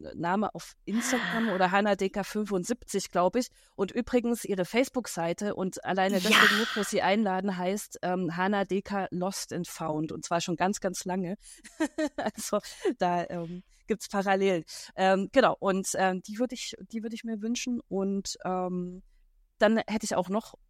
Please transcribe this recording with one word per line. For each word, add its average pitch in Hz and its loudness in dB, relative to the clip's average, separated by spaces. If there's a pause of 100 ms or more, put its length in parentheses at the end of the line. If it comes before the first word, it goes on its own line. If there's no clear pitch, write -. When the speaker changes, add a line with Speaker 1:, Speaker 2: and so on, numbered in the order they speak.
(160)
Speaker 1:
Name 180 0
auf - -14 (120)
Instagram 226 0
oder 185 2
Hannah 202 4
Deka 196 -2
fünfundsiebzig, 202 -2
glaub 180 4
ich. 247 0 (280)
Und 196 -2
übrigens 240 0
ihre 185 0
Facebook-Seite 208 -2
und - -4
alleine 185 2
Speaker 2:
Ja. - -
Speaker 1:
deswegen 208 6
muss 220 0
man 208 0
sie - -2
einladen, 190 0
heißt, 185 -4
ähm, 180 -2
Hannah 196 2
Deka 190 -2
Lost 180 -4
and 170 -4
Found. 156 -4
Und - -8
zwar 170 0
schon 175 -2
ganz, 190 0
ganz 185 -4
lange. 185 -2 (440)
<laughs> 311 -2
Also 214 -2 (400)
da, 175 2
ähm, 175 -8 (240)
gibt's 208 -2
Parallelen. 196 2 (320)
Ähm, 190 4
genau, 226 8
und, 190 2
ähm, 190 2
die 214 -8
würd 254 0
ich, - -10
die 214 -8
würd 226 -8
ich 226 -10
mir 226 -6
wünschen. 240 -2
Und, 196 -2
ähm, 180 -4 (560)
dann 220 6 (100)
hätte 214 -2
ich - -2
auch 180 0
noch 208 -4 (140)